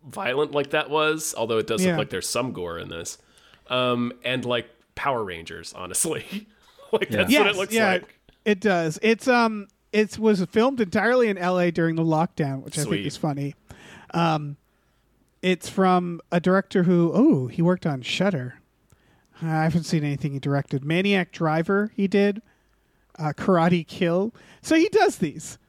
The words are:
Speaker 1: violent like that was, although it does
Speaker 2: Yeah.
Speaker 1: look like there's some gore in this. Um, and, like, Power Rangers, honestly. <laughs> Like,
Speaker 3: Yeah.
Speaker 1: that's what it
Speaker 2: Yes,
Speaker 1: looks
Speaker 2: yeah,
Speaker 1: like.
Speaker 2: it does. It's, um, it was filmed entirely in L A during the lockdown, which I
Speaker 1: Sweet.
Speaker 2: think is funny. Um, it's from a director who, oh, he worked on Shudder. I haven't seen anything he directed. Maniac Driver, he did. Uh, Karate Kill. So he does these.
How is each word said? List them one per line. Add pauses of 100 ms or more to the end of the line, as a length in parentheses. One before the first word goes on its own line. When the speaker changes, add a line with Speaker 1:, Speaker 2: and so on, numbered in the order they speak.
Speaker 1:
violent
like
that
was,
although
it
does
Speaker 2:
Yeah.
Speaker 1:
look
like
there's
some
gore
in
this. (520)
Um, (140)
and,
like, (280)
Power
Rangers,
honestly.
<laughs> (340)
Like,
Speaker 3:
Yeah.
Speaker 1:
that's
what
it
Speaker 2:
Yes,
Speaker 1:
looks
Speaker 2:
yeah,
Speaker 1:
like. (260)
Speaker 2:
it
does.
It's,
um, (260)
it
was
filmed
entirely
in
L
A
during
the
lockdown,
which
I
Speaker 1:
Sweet.
Speaker 2:
think
is
funny. (580)
Um, (880)
it's
from (120)
a
director
who,
oh,
he
worked
on
Shudder. (840)
I
haven't
seen
anything
he
directed.
Maniac
Driver,
he
did. (800)
Uh,
Karate
Kill. (300)
So
he
does
these.